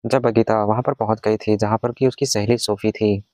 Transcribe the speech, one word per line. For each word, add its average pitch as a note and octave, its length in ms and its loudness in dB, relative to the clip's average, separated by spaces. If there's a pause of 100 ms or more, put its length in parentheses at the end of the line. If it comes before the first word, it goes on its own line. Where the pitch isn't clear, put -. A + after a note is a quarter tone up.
जब B2+ 240 0
अगिता A2 360 2
वहाँ G#2+ 180 0
पर C3+ 140 -2
पहुँच G#2+ 260 -2
गई A2 160 0
थी G#2+ 200 0
जहाँ G#2+ 200 0
पर A#2+ 140 -2
कि C3 160 0
उसकी C3 180 -2
सहेली A2 340 0
सोफी G#2+ 320 -2
थी, G#2 280 0 (140)